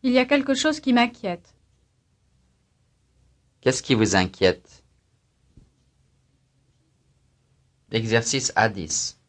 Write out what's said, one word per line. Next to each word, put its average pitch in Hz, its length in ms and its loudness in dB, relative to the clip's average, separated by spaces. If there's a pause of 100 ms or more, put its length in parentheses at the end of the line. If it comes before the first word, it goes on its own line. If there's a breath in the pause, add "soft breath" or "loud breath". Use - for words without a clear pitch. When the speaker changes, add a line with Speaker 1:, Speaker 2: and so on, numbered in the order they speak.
Speaker 1:
Il 254 100 -2
y 254 80 4
a 254 60 2
quelque 277 280 0
chose 302 260 -2
qui 269 120 -2
m'inquiète. 233 640 -2 (2000)
Speaker 2:
Qu'est-ce 127 220 -2
qui - 120 0
vous 107 200 2
inquiète ? 92 680 0 (3000)
Exercice 113 640 -2
A 110 140 4
dix. - 600 -8